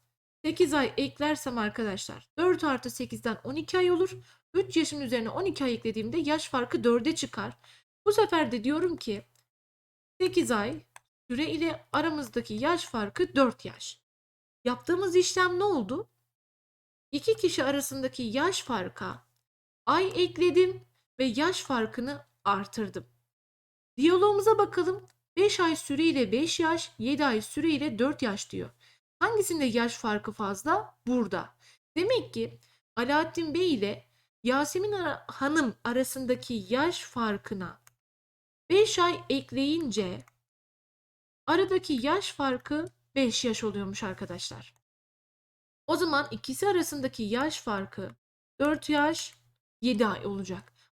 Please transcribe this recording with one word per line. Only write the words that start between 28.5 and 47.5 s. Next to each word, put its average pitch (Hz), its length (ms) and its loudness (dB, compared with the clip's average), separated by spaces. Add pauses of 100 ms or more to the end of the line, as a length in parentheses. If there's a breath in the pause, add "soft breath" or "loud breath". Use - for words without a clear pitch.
diyor. 185 200 -8 (480 soft breath)
Hangisinde 370 460 0
yaş 233 300 0
farkı 208 380 -4
fazla? 226 760 -4
Burada. 233 480 -2 (420 soft breath)
Demek 392 380 0
ki 226 260 -8 (360 soft breath)
Alaaddin 302 580 0
Bey 349 200 2
ile 202 360 -2 (320)
Yasemin 294 500 0
Ara-, 349 360 -4
Hanım 277 560 0
arasındaki 247 840 -4
yaş 285 320 0
farkına 202 800 -6 (920)
beş 403 280 4
ay 349 320 2
ekleyince 262 960 -2 (1200)
aradaki 370 460 4
yaş 294 400 0
farkı 277 580 -2 (240)
beş 254 300 2
yaş 226 200 -2
oluyormuş 196 380 -6
arkadaşlar. 185 720 -10 (1120)
O 330 100 0
zaman 294 340 0
ikisi 262 380 -4
arasındaki 294 540 -2
yaş 247 380 -2